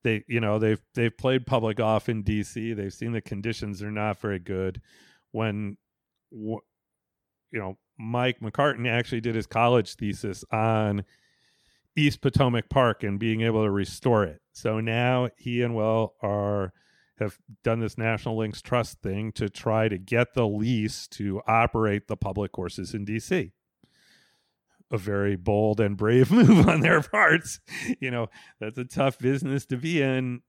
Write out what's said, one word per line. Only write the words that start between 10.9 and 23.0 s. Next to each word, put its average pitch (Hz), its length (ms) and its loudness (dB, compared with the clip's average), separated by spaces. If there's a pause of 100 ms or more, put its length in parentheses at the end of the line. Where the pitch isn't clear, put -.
East 147 240 2
Potomac 123 480 2
Park 120 360 2
and 101 140 -2
being 110 240 0
able 110 220 2
to 104 80 2
restore 101 540 2
it. 78 160 -10 (100)
So 92 300 -4
now 123 560 0
he 120 240 -4
and 120 120 0
Will 110 480 0
are, 101 520 -2 (460)
have 101 180 -4 (260)
done 117 160 0
this 110 180 -6
National 113 380 -4
Links 110 260 -4
Trust - 400 -4
thing 104 320 -6
to 104 140 -4
try 110 400 0
to 101 100 -2
get 117 360 0
the 117 140 0
lease 107 600 -2
to 101 380 -6
operate 110 600 2
the 104 100 -6
public 101 340 -4
courses 90 420 -8
in 101 120 -6